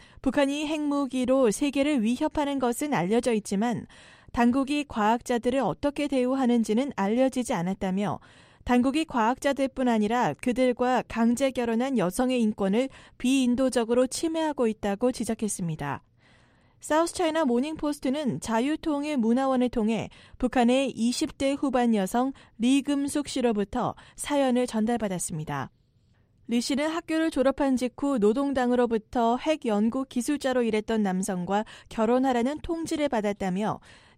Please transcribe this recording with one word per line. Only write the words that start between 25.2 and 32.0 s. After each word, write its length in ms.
리 120
씨는 300
학교를 400
졸업한 460
직후 420
노동당으로부터 1200
핵 260
연구 400
기술자로 600
일했던 380
남성과 600
결혼하라는 680